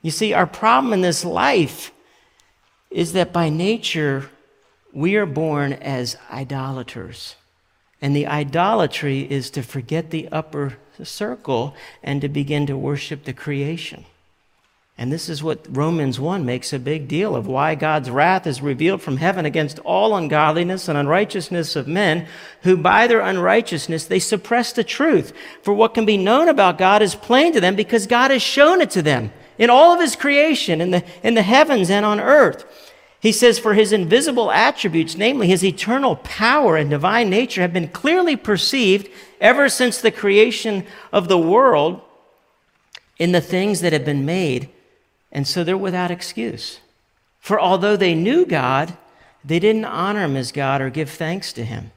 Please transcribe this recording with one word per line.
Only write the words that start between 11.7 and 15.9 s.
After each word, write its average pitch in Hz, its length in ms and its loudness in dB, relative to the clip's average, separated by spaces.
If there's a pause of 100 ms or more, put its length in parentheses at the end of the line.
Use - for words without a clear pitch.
and 139 200 -6
to 143 60 -4
begin 147 380 -4
to 135 120 -6
worship 139 460 -8
the 131 100 -12
creation. 143 720 -8 (920)
And 120 140 -6
this 165 180 -8
is 151 140 -8
what 156 240 -6 (100)
Romans 143 440 -2